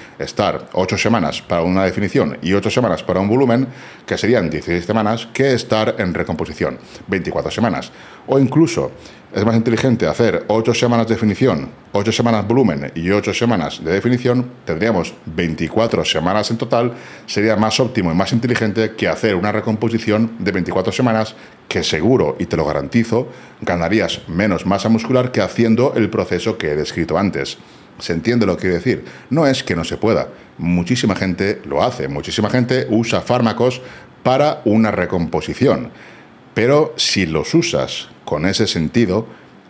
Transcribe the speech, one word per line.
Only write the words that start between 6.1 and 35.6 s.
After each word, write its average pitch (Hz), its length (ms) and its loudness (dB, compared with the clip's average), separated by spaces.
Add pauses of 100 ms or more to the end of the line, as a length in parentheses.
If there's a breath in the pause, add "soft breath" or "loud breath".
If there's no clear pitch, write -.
recomposición 82 640 -4 (280 loud breath)
veinticuatro 95 440 -2
semanas. 104 420 -2 (340 loud breath)
O 135 120 4
incluso 139 540 2 (420 loud breath)
es 113 100 0
más 113 120 4
inteligente 117 500 2
hacer 90 400 0
ocho 110 260 2
semanas 117 360 2
de 113 60 2
definición, 104 540 0 (220)
ocho 101 220 0
semanas 110 340 0
volumen 98 480 2
y 85 160 -2
ocho 101 240 0
semanas 98 500 -2
de 82 80 0
definición. 123 600 0 (120)
Tendríamos 87 480 0 (140)
veinticuatro 85 800 0
semanas 98 480 0
en 113 40 -4
total. 123 360 0 (340 loud breath)
Sería 107 300 2
más 110 240 2
óptimo 98 320 0
y - 20 0
más 95 180 0
inteligente 113 640 0
que 95 140 0
hacer 98 260 2
una 101 160 0
recomposición 110 880 0
de 95 140 -2
veinticuatro 92 400 -2
semanas, 113 420 0 (320 loud breath)
que - 160 -2
seguro, 87 560 2
y 92 80 -2
te - 100 -2
lo 78 80 0
garantizo, 76 600 0 (340 loud breath)
ganarías 90 680 -2
menos 92 380 0
masa 98 220 0
muscular 127 440 2
que 120 80 0
haciendo 113 560 2
el 107 140 2
proceso 98 460 -2
que 78 140 -2
he 73 60 0
descrito 76 420 -2
antes. 82 400 -2 (400 loud breath)
¿Se - 140 -6
entiende 107 340 2
lo 90 80 2
que 85 60 -8
quiero 92 160 0
decir? 95 280 -2 (260 loud breath)
No 147 180 2
es 131 160 0
que 92 100 -2
no 82 80 -2
se - 140 -6
pueda. 92 320 0 (300 loud breath)
Muchísima 87 580 0
gente 95 480 -2
lo 71 180 0
hace. 117 240 -2
Muchísima 82 440 -2
gente 127 380 0
usa 110 320 2
fármacos 120 600 0 (400 loud breath)
para 139 420 2
una 110 280 4
recomposición. 87 960 0 (640 loud breath)